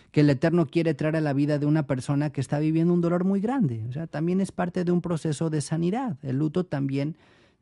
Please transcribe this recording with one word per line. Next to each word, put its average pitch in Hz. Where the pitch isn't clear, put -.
que 151
el 147
Eterno 165
quiere 165
traer 156
a 160
la 151
vida 143
de 143
una 151
persona 143
que 135
está 147
viviendo 165
un 175
dolor 175
muy 196
grande. 185
O 127
sea, 160
también 170
es 185
parte 180
de 175
un 175
proceso 165
de 151
sanidad. 175
El 131
luto 156
también 139